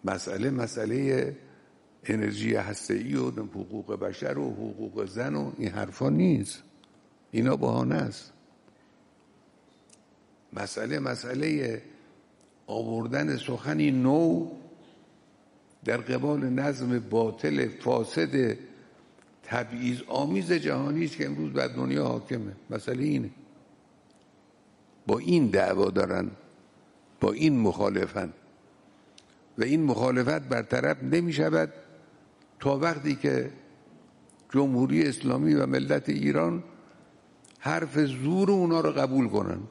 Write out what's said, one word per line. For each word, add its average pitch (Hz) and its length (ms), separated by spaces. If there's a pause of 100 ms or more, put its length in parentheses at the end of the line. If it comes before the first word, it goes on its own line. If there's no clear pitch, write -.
مسئله، 98 460
مسئلهٔ 127 840 (680)
انرژی 107 500
هسته‌ای 104 600
و 127 160
حقوق 104 640
بشر 98 440
و 135 120
حقوق 107 560
زن 120 280
و 143 240
این 107 100
حرفا 104 400
نیست. 156 540 (680)
اینا 123 260
بهانه 127 380
است. 127 380 (2250)
مسئله، 113 460
مسئلهٔ 127 840 (840)
آوردن 117 720
سخنی 147 540
نو 139 600 (1300)
در 117 120
قبال 131 480
نظم 127 540
باطل، 113 680
فاسد، 127 880 (840)
تبعیض 123 680
آمیز 165 440
جهانی 147 520
است 143 120
که 69 100
امروز 143 260
بر 131 160
دنیا 131 380
حاکمه. 120 460 (180)
مسئلهٔ 127 340
اینه. 135 260 (1800)
با 107 120
این 160 280
دعوا 95 440
دارن، 92 400 (920)
با 101 120
این 143 260
مخالفن 95 760 (1300)
و 113 60
این 151 180
مخالفت 127 680
برطرف 127 540
نمی‌شود 156 680 (880)
تا 139 180
وقتی 147 360
که 131 360 (1040)
جمهوری 139 560
اسلامی 139 460
و 139 120
ملت 139 420
ایران 160 560 (960)
حرف 151 400
زور 151 520
اونا 175 300
رو 156 100
قبول 135 380
کنن 95 320 (100)